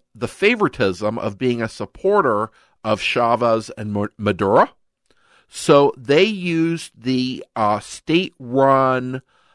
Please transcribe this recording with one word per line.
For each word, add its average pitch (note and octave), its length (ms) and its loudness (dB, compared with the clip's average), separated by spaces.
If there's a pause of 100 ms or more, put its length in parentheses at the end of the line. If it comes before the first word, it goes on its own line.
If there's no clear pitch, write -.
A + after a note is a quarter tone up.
(140)
the A2+ 120 -8
favoritism A2+ 920 -2
of G#2 180 -6
being B2 240 -2
a A2+ 80 -4
supporter A#2+ 840 -2 (320)
of A2 200 -2
Chavez A#2 720 0
and G#2 160 -8
Ma-, G#2 140 -2 (100)
Maduro. G#2 540 2 (800)
So C#3+ 480 4
they C#3 280 2
used E3 720 -2
the, B2+ 480 -4 (100)
uh, G#2 260 0
state-run, C3 1400 0 (340)